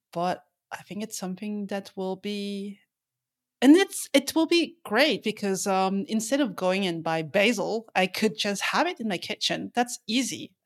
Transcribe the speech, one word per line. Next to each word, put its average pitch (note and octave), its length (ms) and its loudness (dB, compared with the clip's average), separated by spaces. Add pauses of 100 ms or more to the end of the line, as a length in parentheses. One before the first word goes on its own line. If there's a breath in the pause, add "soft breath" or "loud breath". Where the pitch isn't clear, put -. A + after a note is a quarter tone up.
(120)
but F3 340 -4 (260)
I - 120 -14
think G#3 200 -10
it's A3 140 -12
something G3+ 500 -8
that G3 280 -8
will F#3+ 220 -6
be, G3+ 640 -8 (800)
and C#4+ 160 10
it's, - 360 0
it C#4 220 2
will D#4+ 120 4
be E4+ 360 2
great A#3+ 400 2
because, G3+ 440 -2
um, F#3+ 400 0
instead A3 340 0
of G3+ 140 -2
going F#3 300 0
and E3 180 -4
buy E3 200 0
basil, G3 720 0
I F#3+ 120 4
could G#3+ 300 -2
just G3+ 240 -2
have C4 260 0
it F4+ 120 -6
in A3 80 -4
my F#3 100 -2
kitchen. E3 580 -6
That's A#3+ 320 -2
easy. D3+ 440 -4 (140)